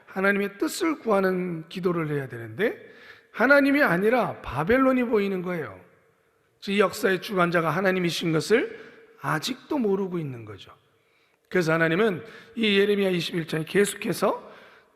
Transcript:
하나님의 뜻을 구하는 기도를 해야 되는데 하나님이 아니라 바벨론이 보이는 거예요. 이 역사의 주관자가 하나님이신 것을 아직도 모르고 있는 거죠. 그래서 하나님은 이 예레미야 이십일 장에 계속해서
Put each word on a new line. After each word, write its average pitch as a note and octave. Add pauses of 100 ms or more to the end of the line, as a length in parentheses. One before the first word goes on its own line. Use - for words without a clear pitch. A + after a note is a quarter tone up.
하나님의 G3
뜻을 D#4+
구하는 F#3
기도를 F3
해야 C#3
되는데 A#2 (400)
하나님이 C#4
아니라 G3
바벨론이 B3
보이는 G3+
거예요. D3 (880)
이 G3+
역사의 F#3+
주관자가 F3
하나님이신 F3+
것을 G#3 (420)
아직도 D#3
모르고 G3
있는 B2+
거죠. G#2 (800)
그래서 D#3+
하나님은 E3 (320)
이 G#3+
예레미야 G3+
이십일 E3
장에 D#3+
계속해서 - (440)